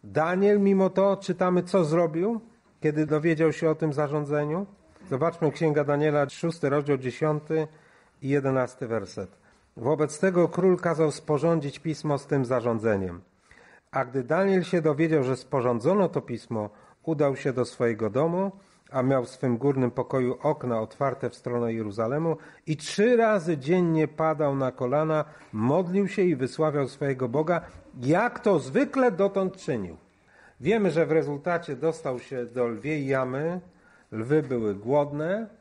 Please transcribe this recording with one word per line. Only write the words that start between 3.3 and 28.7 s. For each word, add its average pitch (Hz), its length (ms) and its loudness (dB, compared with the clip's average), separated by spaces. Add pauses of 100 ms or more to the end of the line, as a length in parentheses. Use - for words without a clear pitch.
się 165 160 0
o 156 60 2
tym 156 180 -2
zarządzeniu. 147 720 -2 (440)
Zobaczmy, 151 420 0
Księga 151 320 2
Daniela, 147 460 2
szósty 165 400 -4
rozdział, 143 280 0
dziesiąty 151 720 -2 (540)
i 135 80 -6
jedenasty 135 580 0
werset. 104 500 -6 (400)
„Wobec 147 420 -2
tego 180 280 4
król 175 300 2
kazał 160 340 0
sporządzić 151 680 0
pismo 151 380 -2
z 139 100 -10
tym 139 180 0
zarządzeniem. 110 760 0 (720)
A 135 140 -2
gdy 127 180 -4
Daniel 185 400 2
się 175 180 0
dowiedział, 156 420 2
że 131 120 0
sporządzono 135 760 0
to 147 120 -4
pismo, 110 480 -8 (340)
udał 143 320 0
się 135 180 -2
do 120 120 0
swojego 113 440 -2
domu, 170 420 0 (400)
a 131 120 -2
miał 131 200 2
w 117 60 -10
swym 123 280 -2
górnym 131 340 0
pokoju 127 500 -2
okna 127 400 -2
otwarte 123 480 -4
w - 60 -12
stronę 120 380 -4
Jeruzalemu 117 640 -2 (300)
i 151 100 -4
trzy 226 400 2
razy 196 400 2
dziennie 160 500 2
padał 151 480 0
na 131 160 0
kolana, 151 540 0 (280)
modlił 175 540 2
się - 140 -2
i 180 140 4
wysławiał 139 520 0
swojego 131 420 -4
Boga, 156 320 0 (400)
jak 175 380 2
to 190 200 4
zwykle 240 520 2